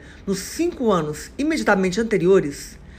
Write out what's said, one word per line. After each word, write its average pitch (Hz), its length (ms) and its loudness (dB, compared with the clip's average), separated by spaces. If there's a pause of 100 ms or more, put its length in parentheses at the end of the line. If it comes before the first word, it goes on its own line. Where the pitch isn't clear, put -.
(260)
nos 196 120 -2
cinco 320 520 -2
anos 156 460 -2
imediatamente 220 640 0
anteriores, 185 800 0 (200)